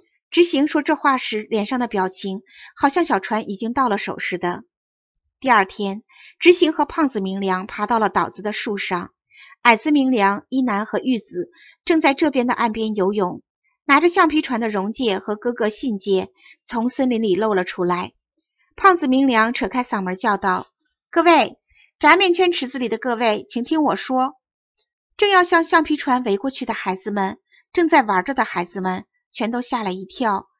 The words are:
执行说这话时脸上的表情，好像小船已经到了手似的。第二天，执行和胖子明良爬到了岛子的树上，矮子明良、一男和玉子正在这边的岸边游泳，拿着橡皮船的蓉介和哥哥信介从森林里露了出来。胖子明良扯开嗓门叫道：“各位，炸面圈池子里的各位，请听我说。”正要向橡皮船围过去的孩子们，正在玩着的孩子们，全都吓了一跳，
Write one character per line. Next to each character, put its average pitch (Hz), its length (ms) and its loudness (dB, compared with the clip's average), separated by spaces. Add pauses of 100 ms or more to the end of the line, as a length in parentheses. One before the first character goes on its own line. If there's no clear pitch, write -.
(300)
执 349 140 4
行 302 240 2
说 302 120 0
这 302 140 0
话 262 240 0
时 214 320 -6
脸 208 160 0
上 254 140 -4
的 240 80 -2
表 185 200 -2
情， 190 340 -8 (340)
好 285 120 2
像 240 160 2
小 196 140 0
船 - 320 -4
已 196 60 -6
经 233 160 -6
到 262 160 0
了 202 100 0
手 - 220 -8
似 - 180 -6
的。 180 240 -4 (760)
第 254 120 -2
二 214 160 4
天， 202 360 -6 (360)
执 349 140 8
行 330 200 2
和 302 140 -2
胖 302 240 -2
子 214 100 -4
明 190 200 -4
良 190 260 -2
爬 208 200 -6
到 233 120 0
了 214 100 2
岛 196 220 -2
子 - 100 -16
的 208 120 -4
树 208 260 -6
上， 185 320 -6 (500)
矮 233 160 4
子 311 140 -4
明 269 200 4
良、 202 380 2
一 262 140 -2
男 220 240 -2
和 208 120 -4
玉 254 200 0
子 175 320 -10 (340)
正 330 160 2
在 285 140 4
这 302 160 2
边 247 160 0
的 247 80 0
岸 226 180 0
边 220 220 -4
游 196 180 2
泳， 190 300 -2 (420)
拿 285 160 4
着 339 80 4
橡 349 200 4
皮 302 120 2
船 262 180 -4
的 226 120 -2
蓉 202 200 -2
介 220 280 -2
和 208 180 -6
哥 240 160 -4
哥 233 160 -2
信 214 300 -4
介 190 320 -2 (340)
从 240 240 -4
森 254 220 0
林 226 120 0
里 202 120 2
露 214 180 2
了 185 120 2
出 180 200 -6
来。 180 300 -4 (600)
胖 381 220 4
子 330 100 -4
明 262 200 2
良 240 260 2
扯 - 160 -4
开 254 160 -4
嗓 208 180 -4
门 185 140 -4
叫 202 220 0
道 190 280 -2 (440)
：“各 330 120 2
位， 320 360 4 (400)
炸 311 180 6
面 381 160 4
圈 359 180 4
池 311 160 -4
子 262 120 -10
里 247 100 -2
的 220 80 -2
各 240 180 -4
位， 220 340 0
请 233 140 -6
听 311 200 0
我 240 140 2
说。” 262 440 -2 (760)
正 415 140 2
要 370 140 6
向 349 180 2
橡 330 220 2
皮 302 120 -2
船 254 280 -2
围 392 140 0
过 269 120 -4
去 262 140 -10
的 226 100 -6
孩 185 220 -6
子 214 160 -10
们， 202 260 -2 (340)
正 349 160 2
在 294 140 6
玩 196 220 2
着 277 100 -4
的 254 100 0
孩 175 200 -4
子 190 160 -10
们， 185 240 -4 (260)
全 226 200 -4
都 240 100 -4
吓 247 220 -4
了 196 100 -4
一 190 140 -10
跳， 208 420 -4 (120)